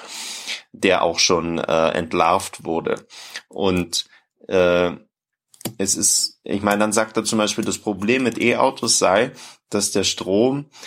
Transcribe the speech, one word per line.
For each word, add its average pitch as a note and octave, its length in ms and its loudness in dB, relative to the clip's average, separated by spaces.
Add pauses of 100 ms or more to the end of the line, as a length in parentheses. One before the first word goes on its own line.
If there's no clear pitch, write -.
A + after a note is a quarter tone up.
(720)
der F#2 300 2
auch E2+ 160 -2
schon, E2+ 380 0
äh, D#2+ 340 2
entlarvt F2 760 0
wurde. D#2+ 420 -4 (400)
Und, F#2 600 -2 (420)
äh, F2 420 4 (880)
es G3 180 -2
ist, - 480 -2
ich G2+ 200 -4
meine, G2+ 160 2
dann G#2+ 120 2
sagt A2 240 0
er A2+ 80 0
zum A2+ 140 -2
Beispiel, G#2+ 260 0
das G2+ 140 -4
Problem G#2+ 460 0
mit A2+ 140 -2
E-Autos A#2+ 640 0
sei, G#2 320 4 (380)
dass G2+ 220 -2
der G2 120 0
Strom, B2 640 0 (220)